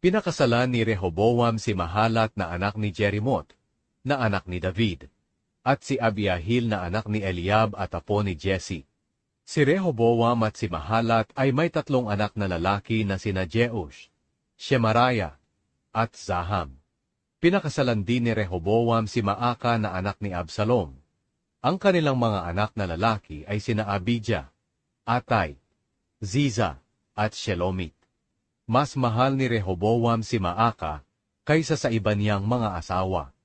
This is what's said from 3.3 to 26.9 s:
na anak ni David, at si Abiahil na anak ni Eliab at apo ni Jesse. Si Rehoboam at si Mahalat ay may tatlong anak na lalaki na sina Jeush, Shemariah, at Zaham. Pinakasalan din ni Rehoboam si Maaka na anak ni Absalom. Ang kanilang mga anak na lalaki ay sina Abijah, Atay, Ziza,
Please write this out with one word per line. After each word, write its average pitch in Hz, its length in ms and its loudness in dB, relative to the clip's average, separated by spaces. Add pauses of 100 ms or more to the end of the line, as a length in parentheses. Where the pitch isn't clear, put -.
na 135 160 0
anak 107 240 0
ni 90 160 -6
David, 92 480 -2 (560)
at 135 160 2
si 139 160 -4
Abiahil 107 720 0
na 98 160 -2
anak 90 240 -4
ni 107 160 -2
Eliab 98 500 2
at 92 220 -6
apo 104 240 0
ni 98 160 -2
Jesse. 92 480 -4 (640)
Si - 160 0
Rehoboam 117 800 2
at - 160 -4
si 107 80 -4
Mahalat 113 640 0
ay 135 240 0
may 165 160 0
tatlong 123 400 0
anak 101 240 -2
na 98 160 -2
lalaki 98 560 0
na 98 80 0
sina 92 320 -2
Jeush, 113 640 -4 (480)
Shemariah, 117 800 2 (480)
at 113 240 -2
Zaham. 87 640 -4 (640)
Pinakasalan 139 640 0
din 117 240 0
ni 117 80 2
Rehoboam 107 720 0
si 113 160 -2
Maaka 117 560 0
na 98 160 -4
anak 98 240 -4
ni 95 160 -6
Absalom. 92 560 0 (720)
Ang 180 160 0
kanilang 165 320 4
mga 107 320 0
anak 98 320 -2
na 98 80 -2
lalaki 87 560 -2
ay 104 160 -4
sina 107 320 -2
Abijah, 101 640 -2 (480)
Atay, 110 560 0 (640)
Ziza, 107 560 0 (320)